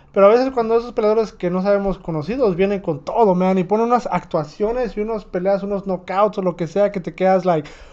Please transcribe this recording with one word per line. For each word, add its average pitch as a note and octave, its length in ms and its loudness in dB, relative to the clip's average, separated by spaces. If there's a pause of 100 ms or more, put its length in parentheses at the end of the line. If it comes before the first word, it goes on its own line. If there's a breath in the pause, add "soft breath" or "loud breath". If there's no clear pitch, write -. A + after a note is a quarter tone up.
(140)
Pero G3 120 6
a G3+ 40 8
veces B3+ 240 4
cuando A3+ 240 0
esos A#3 140 -4
peleadores A3 400 0
que - 180 -4
no F#3 120 -2
sabemos G3 360 0
conocidos F3 600 -2
vienen G3 240 0
con F3 180 -4
todo, G#3+ 340 2
man, F#3 240 2
y F#3 60 0
ponen G#3+ 220 0
unas A#3+ 260 0
actuaciones G3+ 840 -4
y - 20 -4
unas G#3+ 240 -6
peleas, F#3+ 400 -2
unos G3+ 220 -4
knockouts F#3+ 520 -2
o G3 40 -4
lo F3 160 -2
que E3+ 100 -4
sea G3+ 240 0
que G3+ 80 -8
te D#3+ 160 -8
quedas F#3 300 2
like, D#3 240 0 (240 loud breath)